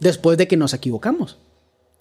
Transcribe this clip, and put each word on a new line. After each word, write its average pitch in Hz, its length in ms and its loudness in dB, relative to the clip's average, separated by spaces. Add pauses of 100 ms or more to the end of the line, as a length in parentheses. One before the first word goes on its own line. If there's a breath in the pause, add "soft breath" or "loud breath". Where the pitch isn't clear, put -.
Después 170 360 2
de 180 120 2
que 185 80 2
nos 147 160 0
equivocamos. 135 680 -4 (600)